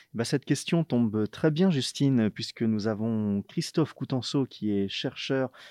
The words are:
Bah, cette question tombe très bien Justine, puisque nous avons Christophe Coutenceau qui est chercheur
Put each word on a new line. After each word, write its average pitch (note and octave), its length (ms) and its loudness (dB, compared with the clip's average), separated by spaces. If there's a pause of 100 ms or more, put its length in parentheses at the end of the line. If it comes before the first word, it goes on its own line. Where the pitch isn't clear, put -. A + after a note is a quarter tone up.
(140)
Bah, A2+ 120 -2
cette C#3 180 0
question E3 400 0
tombe G#2+ 460 2
très - 220 0
bien F3+ 200 4
Justine, C3 580 2
puisque - 340 -6
nous A2 240 0
avons G#2+ 560 0
Christophe - 500 -2
Coutenceau C3+ 520 -2
qui G#2 320 -2
est G2 120 0
chercheur C3+ 600 -4 (200)